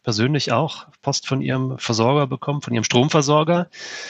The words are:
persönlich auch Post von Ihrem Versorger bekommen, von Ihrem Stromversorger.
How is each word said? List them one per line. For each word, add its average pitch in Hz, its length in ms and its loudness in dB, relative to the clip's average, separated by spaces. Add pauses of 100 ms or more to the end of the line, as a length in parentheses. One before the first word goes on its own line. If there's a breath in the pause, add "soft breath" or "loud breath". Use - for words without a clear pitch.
persönlich 123 500 0
auch 143 340 -2 (160)
Post - 240 -4
von 135 160 -2
Ihrem 131 360 -2
Versorger 123 480 2
bekommen, 135 360 -4
von - 100 -6
Ihrem 113 120 0
Stromversorger. 151 840 2 (420 loud breath)